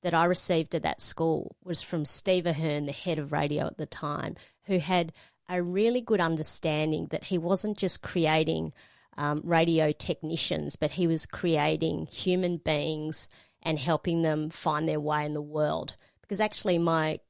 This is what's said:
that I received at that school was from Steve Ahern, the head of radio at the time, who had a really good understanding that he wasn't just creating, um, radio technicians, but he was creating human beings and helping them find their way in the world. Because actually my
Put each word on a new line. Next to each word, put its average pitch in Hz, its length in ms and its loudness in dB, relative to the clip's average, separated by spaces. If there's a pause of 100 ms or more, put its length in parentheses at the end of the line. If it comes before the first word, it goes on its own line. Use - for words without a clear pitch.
that 170 120 0
I 170 120 6
received 175 500 2
at 160 80 -2
that - 180 -2
school - 600 0
was 180 180 -6
from 156 240 -4
Steve 180 400 0
Ahern, 147 400 0
the 143 60 -4
head 156 280 -2
of 143 120 -4
radio 147 360 0
at - 100 -8
the 156 80 -6
time, - 500 -6 (300)
who 190 120 2
had 170 360 0 (340)
a 180 140 -2
really 208 400 2
good 226 180 0
understanding 156 920 0
that - 140 -6
he 180 120 -2
wasn't 185 400 0
just - 240 0
creating, 160 720 2 (440)
um, 151 280 -2
radio 165 480 4
technicians, 156 840 -4
but 151 160 -2
he 175 160 2
was 165 180 2
creating 160 840 0
human 180 500 0
beings 156 720 -2 (320)
and 156 180 0
helping 165 420 0
them 156 280 0
find 156 400 0
their 151 100 0
way 151 260 0
in 151 80 -4
the 147 80 -4
world. 151 540 -2 (260)
Because 196 180 -8
actually 208 380 2
my 165 420 2 (100)